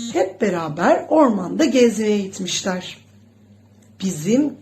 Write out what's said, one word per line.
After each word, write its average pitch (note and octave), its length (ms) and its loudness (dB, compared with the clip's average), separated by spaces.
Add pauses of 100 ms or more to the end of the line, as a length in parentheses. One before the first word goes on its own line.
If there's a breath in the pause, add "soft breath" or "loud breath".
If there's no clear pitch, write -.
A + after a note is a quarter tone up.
(140)
hep - 280 -2
beraber F3 680 0
ormanda A#3 560 2
gezmeye A3 560 2
gitmişler. F#3 760 -8 (1080)
Bizim F#3+ 580 0